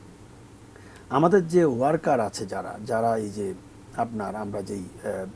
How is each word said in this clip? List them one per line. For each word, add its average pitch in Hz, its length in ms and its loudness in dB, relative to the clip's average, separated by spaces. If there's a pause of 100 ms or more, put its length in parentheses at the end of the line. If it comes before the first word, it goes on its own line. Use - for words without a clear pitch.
(1120)
আমাদের 165 380 6
যে 175 160 6
ওয়ার্কার 143 560 2
আছে 104 260 -2
যারা, 95 260 -8 (140)
যারা 117 300 2
এই 104 140 -2
যে 98 240 -4 (420)
আপনার 107 400 -4
আমরা 104 260 -6
যেই, 98 220 -8
আহ, 95 520 -8